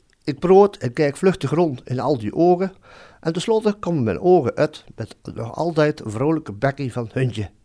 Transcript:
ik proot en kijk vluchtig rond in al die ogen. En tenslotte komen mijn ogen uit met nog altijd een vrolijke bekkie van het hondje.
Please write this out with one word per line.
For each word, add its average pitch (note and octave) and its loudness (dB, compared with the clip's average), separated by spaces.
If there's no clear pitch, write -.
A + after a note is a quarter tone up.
ik C#3+ -6
proot G3 6
en B2 -6
kijk C#3+ 0
vluchtig F#3 0
rond D#3 0
in B2+ -4
al C3 0
die G#2 -6
ogen. F3+ 2
En E3 -4
tenslotte G#3+ 0
komen E3+ -2
mijn G2+ -2
ogen F3 2
uit - -2
met - -12
nog A#2 -10
altijd D3+ 0
een A2+ -8
vrolijke C#3+ -2
bekkie C3+ -4
van B2 -6
het A2 -12
hondje. A2+ -2